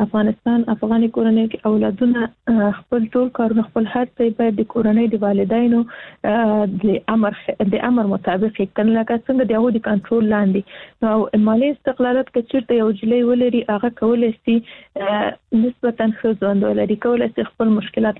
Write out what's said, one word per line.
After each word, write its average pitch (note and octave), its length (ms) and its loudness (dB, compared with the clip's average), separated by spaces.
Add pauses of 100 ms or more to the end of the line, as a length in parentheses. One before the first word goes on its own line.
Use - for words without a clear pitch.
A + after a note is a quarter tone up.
افغانستان، A3 640 0
افغاني A3+ 400 0
کورنۍ A3+ 420 2
کې - 160 -8
اولادونه، A3 640 0 (180)
آه، G#3+ 240 2
خپل A#3 340 -4
ټول B3 240 0
کارونه، A3 320 0
خپل A3 320 -2
هر B3 120 -2
څه - 200 -6
یې A3+ 140 0
باید A3+ 160 0
د G#3+ 60 0
کورنۍ A3 520 0
د G#3 100 -2
والدینو، A3+ 600 2
آه، G#3+ 800 -2
د G3 200 -2 (300)
امر G#3 160 2
خ-، - 420 -4
د - 20 0 (140)
امر A#3+ 240 2
مطابق G3 480 -2
یې G3 140 -2
کړي، G#3+ 240 2
لکه A#3 180 -2
څنګه C4 260 -2
د G3 80 0
هغوی A3+ 200 2
د A3 60 0
کنټرول A3 460 -2 (100)
لاندې. G3 280 2 (420)
نو A3 240 0 (100)
مالي A3 320 4
استقلالیت B3+ 600 -2
که B3 120 -2
چېرته A#3+ 300 -4
یو A3 200 2
نجلۍ A3 320 0
ولري، A#3+ 460 2
هغه G#3 200 -2
کولی A#3 420 0 (140)
سي، A3+ 100 2 (420)
آه، G3+ 400 -4 (160)
نسبتاً A#3 540 0 (140)
ښه A3+ 80 0 (120)
ژوند G3+ 220 0
ولري، G#3 320 0
کولی A#3+ 400 0
سي A3+ 80 -2
خپل A3+ 240 -2
مشکلات G#3+ 520 0